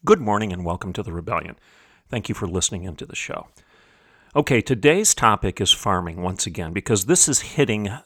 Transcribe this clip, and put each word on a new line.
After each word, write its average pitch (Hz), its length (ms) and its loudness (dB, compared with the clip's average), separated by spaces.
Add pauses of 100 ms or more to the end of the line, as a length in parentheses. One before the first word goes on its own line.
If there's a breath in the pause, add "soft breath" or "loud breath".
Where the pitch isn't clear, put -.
Good 196 160 6
morning 104 320 0
and 90 120 -6
welcome 87 300 -4
to 104 100 -6
The 85 80 -8
Rebellion. 82 420 -6 (560 soft breath)
Thank 113 180 -6
you 104 60 -4
for 98 140 -6
listening 90 340 -2
into 92 240 -12
the - 80 -18
show. - 320 -10 (880 soft breath)
Okay, 139 260 4
today's 147 540 4
topic 104 460 2
is 92 100 0
farming 90 500 0
once 92 240 -4
again, 82 280 -8
because 98 320 0
this 170 240 4
is 127 120 0
hitting 107 480 0 (180)